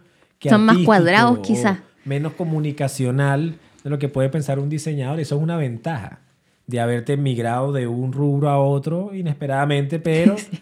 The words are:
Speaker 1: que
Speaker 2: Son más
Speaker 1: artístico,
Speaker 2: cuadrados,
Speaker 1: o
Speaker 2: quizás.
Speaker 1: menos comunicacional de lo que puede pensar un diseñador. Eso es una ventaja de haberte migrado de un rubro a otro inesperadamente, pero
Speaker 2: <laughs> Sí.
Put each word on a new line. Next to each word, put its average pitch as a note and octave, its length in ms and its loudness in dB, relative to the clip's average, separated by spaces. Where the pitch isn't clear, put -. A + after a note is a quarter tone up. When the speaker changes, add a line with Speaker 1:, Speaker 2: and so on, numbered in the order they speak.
Speaker 1:
que D3 100 0
Speaker 2:
Son G#3+ 120 6
más A3 120 6
Speaker 1:
artístico, F3+ 140 4
Speaker 2:
cuadrados, G#3+ 500 6
Speaker 1:
o G#3 60 -10
Speaker 2:
quizás. G#3+ 340 0
Speaker 1:
menos C#3+ 300 -4
comunicacional C#3+ 1200 -2
de C#3 80 -8
lo D3 80 -2
que C#3 100 -2
puede C3+ 200 0
pensar C#3+ 280 -2
un C#3 120 -4
diseñador. D3 500 -4
Eso D3 160 -4
es D3 80 0
una E3 120 -2
ventaja B2+ 640 -6
de A#2+ 140 -4
haberte A#2+ 380 -2
migrado B2+ 540 -2
de C3+ 160 -2
un B2 240 -4
rubro C#3+ 380 0
a C#3+ 100 2
otro D#3 540 -2
inesperadamente, C#3+ 840 -2
pero D#3+ 380 2
Speaker 2:
<laughs> - 20 -10
Sí. - 100 -14